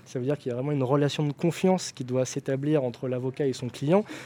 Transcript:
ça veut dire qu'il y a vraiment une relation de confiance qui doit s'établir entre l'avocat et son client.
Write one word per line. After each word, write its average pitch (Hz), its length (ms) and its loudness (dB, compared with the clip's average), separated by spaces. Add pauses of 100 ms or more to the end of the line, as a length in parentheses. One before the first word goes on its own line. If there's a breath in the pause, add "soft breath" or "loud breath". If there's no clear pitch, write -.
ça - 160 -6
veut 123 60 -4
dire 143 120 0
qu'il 123 120 -6
y - 20 -2
a - 20 -4
vraiment 135 160 -4
une 143 140 0
relation 147 420 2
de 143 60 0
confiance 180 600 2
qui 131 120 -8
doit 127 200 0
s'établir 139 600 0
entre 123 240 -4
l'avocat 127 380 -2
et 131 80 2
son 123 140 -6
client. 170 360 2 (220 loud breath)